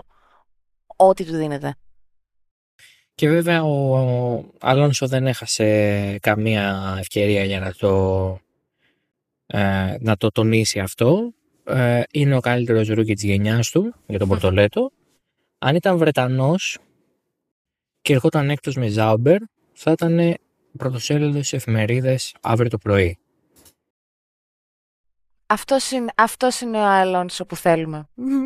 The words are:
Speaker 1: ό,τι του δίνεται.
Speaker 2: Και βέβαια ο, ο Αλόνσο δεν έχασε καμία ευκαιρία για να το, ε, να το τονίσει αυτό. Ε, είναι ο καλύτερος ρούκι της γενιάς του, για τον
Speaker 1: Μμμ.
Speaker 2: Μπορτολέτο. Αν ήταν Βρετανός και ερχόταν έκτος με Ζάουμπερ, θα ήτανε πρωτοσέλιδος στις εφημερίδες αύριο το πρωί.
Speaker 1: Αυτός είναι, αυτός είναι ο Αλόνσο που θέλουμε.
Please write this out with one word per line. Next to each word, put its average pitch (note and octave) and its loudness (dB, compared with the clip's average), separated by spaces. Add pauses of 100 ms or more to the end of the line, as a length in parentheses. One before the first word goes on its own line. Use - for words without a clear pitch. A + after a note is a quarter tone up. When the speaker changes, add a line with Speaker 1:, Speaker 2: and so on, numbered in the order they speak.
(960)
Speaker 1:
ό,τι F#3+ 4
του D#3+ -6
δίνεται. D3 -4 (1400)
Speaker 2:
Και D3+ 2
βέβαια E3 2
ο, C#3 0
ο B2 -2 (140)
Αλόνσο C3+ 2
δεν C3 0
έχασε G#2 0
καμία G2+ 0
ευκαιρία G2+ 0
για G2 -4
να F#2+ -6
το, F#2+ 0 (1080)
ε, G2 -2
να A2 0
το A2 0
τονίσει A2 0
αυτό. E3 0 (300)
Ε, A#2+ 0 (100)
είναι C#3 2
ο B2+ 2
καλύτερος A#2+ 0
ρούκι A2 0
της G#2 -6
γενιάς G#2 0
του, G#3+ 0 (140)
για G#2 -4
τον G2+ 0
Speaker 1:
Μμμ. F#2+ 0
Speaker 2:
Μπορτολέτο. G2+ 2 (680)
Αν C3+ 0
ήταν F3+ 2
Βρετανός C#3 0 (1200)
και - 0
ερχόταν C#3+ 2
έκτος C#3+ -4
με B2 -2
Ζάουμπερ, A2 2 (360)
θα - -4
ήτανε E3+ 2 (420)
πρωτοσέλιδος C#3+ -2
στις - -6
εφημερίδες B2 -2
αύριο A#2 0
το A2+ -4
πρωί. G2 0 (2250)
Speaker 1:
Αυτός - -2
είναι, B3 -4
αυτός A#3+ 0
είναι A#3 -4
ο G#3+ 2
Αλόνσο F#3 0
που - -12
θέλουμε. D#3+ -2 (380)